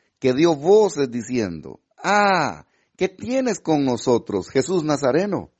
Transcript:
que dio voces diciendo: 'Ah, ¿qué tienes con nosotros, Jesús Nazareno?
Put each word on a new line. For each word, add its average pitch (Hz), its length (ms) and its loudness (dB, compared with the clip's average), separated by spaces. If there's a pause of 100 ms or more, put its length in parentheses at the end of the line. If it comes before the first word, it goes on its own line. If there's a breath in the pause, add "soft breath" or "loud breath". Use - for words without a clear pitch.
(200)
que 127 140 2
dio 160 220 2
voces 151 540 2
diciendo: 104 720 -6 (180)
'Ah, 180 680 0 (320)
¿qué 185 100 -2
tienes 240 520 -4
con 151 260 0
nosotros, 113 640 0
Jesús 156 340 0
Nazareno? 147 760 0